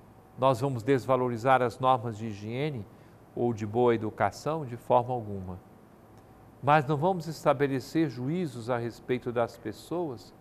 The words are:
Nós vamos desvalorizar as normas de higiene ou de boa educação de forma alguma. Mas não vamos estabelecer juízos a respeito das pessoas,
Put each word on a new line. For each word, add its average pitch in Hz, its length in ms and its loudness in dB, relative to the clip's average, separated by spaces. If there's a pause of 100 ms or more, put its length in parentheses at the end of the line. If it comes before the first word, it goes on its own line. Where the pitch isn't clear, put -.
(380)
Nós 127 220 4
vamos 131 220 -2
desvalorizar 127 800 2
as 120 180 0
normas 120 380 2
de 110 80 -8
higiene 113 600 -6 (500)
ou 120 180 0
de 107 120 -4
boa 120 280 4
educação 117 720 -2
de 120 100 -10
forma 123 380 2
alguma. 98 460 -8 (1040)
Mas 147 220 4
não 151 120 0
vamos 170 300 0
estabelecer 143 840 0
juízos 123 600 -4
a 123 80 0
respeito 120 540 -4
das 117 260 -2
pessoas, 143 840 -8